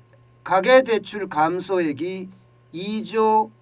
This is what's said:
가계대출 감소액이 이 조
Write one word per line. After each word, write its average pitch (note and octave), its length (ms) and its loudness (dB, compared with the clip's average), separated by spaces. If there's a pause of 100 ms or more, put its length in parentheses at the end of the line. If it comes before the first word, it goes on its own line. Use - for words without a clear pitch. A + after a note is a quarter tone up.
(420)
가계대출 G#3 840 2
감소액이 F3 1000 -2 (420)
이 G#3 320 -8
조 A3 460 2 (120)